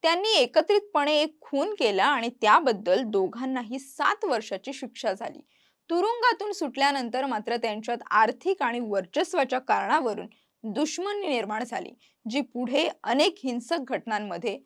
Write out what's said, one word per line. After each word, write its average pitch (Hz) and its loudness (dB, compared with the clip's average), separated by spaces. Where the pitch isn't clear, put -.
त्यांनी 349 2
एकत्रितपणे 302 2
एक 311 -4
खून 320 -2
केला 208 2
आणि 247 2
त्याबद्दल 214 4
दोघांनाही 240 -4
सात 294 -2
वर्षाची 220 -4
शिक्षा 240 -6
झाली. 202 -10
तुरुंगातून 453 0
सुटल्यानंतर 269 -2
मात्र 233 -4
त्यांच्यात 226 -4
आर्थिक 226 2
आणि 240 -2
वर्चस्वाच्या 254 0
कारणावरून 233 0
दुश्मनी 339 -2
निर्माण 220 -2
झाली, 233 -8
जी 262 0
पुढे 254 0
अनेक 277 2
हिंसक 247 -4
घटनांमध्ये 214 -6